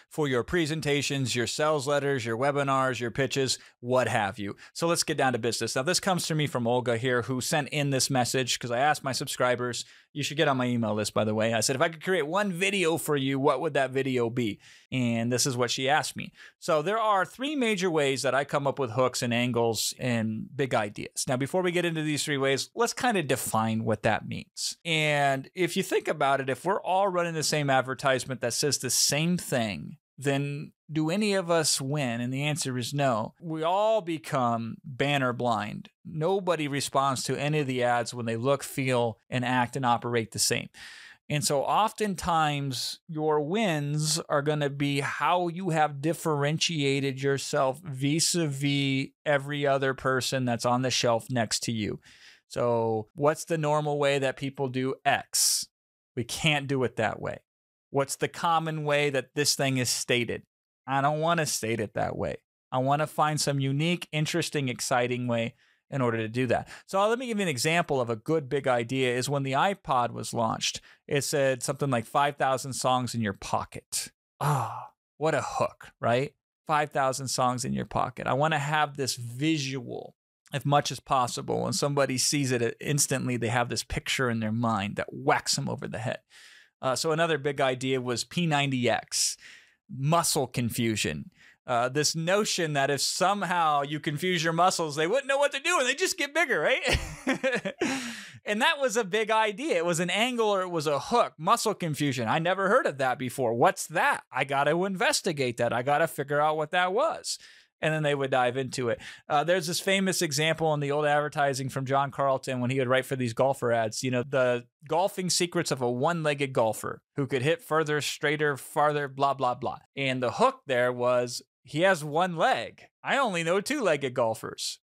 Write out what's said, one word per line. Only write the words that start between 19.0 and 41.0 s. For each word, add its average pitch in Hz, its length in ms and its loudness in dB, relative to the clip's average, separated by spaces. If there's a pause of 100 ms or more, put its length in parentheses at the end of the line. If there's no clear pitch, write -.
and 120 100 -2
angles 117 640 0
and 113 560 -4
big 131 200 -2
ideas. - 520 -4
Now, 127 120 0
before 143 240 -2
we 180 100 0
get 175 140 0
into 160 160 -2
these 151 220 -2
three 151 120 -2
ways, 135 380 0
let's 226 180 0
kinda 214 300 0
define 113 640 0
what 113 180 0
that 107 260 0
means. - 560 -8
And 147 680 2
if 180 240 0
you 185 40 4
think - 260 -2
about 139 340 2
it, 131 80 -2
if 165 160 -4
we're 190 160 0
all 190 260 2
running 175 240 0
the 160 100 -2
same 143 280 2
advertisement 131 720 0
that 120 100 0
says 143 260 0
the 127 120 -4
same 165 480 2
thing, 110 580 -4 (220)
then 143 540 -4 (180)
do 156 200 0
any 208 220 2
of 185 180 0
us 165 300 2
win? 135 400 -2
And 123 120 -4
the 135 120 -2
answer 139 340 -2
is 123 160 -4
no. 123 460 0
We 160 220 -6
all 208 400 2
become 123 840 -2
banner 139 480 0
blind. 120 560 -2 (160)
Nobody 170 640 0
responds 135 560 0
to 131 160 -2
any 147 180 0
of 147 80 0
the 127 160 0
ads 120 320 2
when 120 120 -6
they 117 100 -2
look, 135 260 0
feel, 123 560 0 (100)
and 123 160 -2
act 123 300 0
and 135 100 -2
operate 120 460 0
the - 80 -8
same. - 300 0 (600)